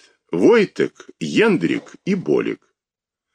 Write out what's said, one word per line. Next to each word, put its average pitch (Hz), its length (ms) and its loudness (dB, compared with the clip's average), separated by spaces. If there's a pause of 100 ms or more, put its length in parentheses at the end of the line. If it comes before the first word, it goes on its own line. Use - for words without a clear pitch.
(300)
Войтек, 156 800 0 (100)
Ендрик 147 760 -2 (100)
и 190 100 -4
Болик. 62 460 -4 (760)